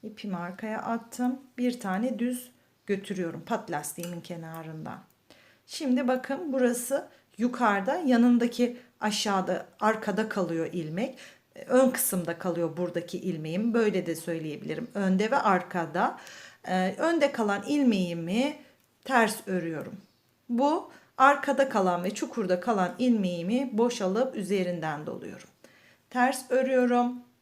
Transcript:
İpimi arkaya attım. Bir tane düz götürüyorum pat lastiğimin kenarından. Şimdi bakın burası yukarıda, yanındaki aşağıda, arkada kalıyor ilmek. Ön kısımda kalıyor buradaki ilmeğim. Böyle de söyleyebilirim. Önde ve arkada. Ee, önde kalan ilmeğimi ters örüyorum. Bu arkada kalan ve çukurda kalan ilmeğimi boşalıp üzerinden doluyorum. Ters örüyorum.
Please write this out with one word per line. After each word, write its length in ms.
İpimi 340
arkaya 440
attım. 580
Bir 220
tane 400
düz 320
götürüyorum 600
pat 260
lastiğimin 500
kenarından. 800
Şimdi 400
bakın 460
burası 540
yukarıda, 580
yanındaki 800
aşağıda, 680
arkada 500
kalıyor 440
ilmek. 440
Ön 220
kısımda 500
kalıyor 380
buradaki 420
ilmeğim. 540
Böyle 320
de 100
söyleyebilirim. 760
Önde 380
ve 60
arkada. 800
Ee, 300
önde 340
kalan 320
ilmeğimi 920
ters 440
örüyorum. 500
Bu 420
arkada 520
kalan 340
ve 100
çukurda 460
kalan 400
ilmeğimi 720
boşalıp 640
üzerinden 680
doluyorum. 420
Ters 420
örüyorum. 760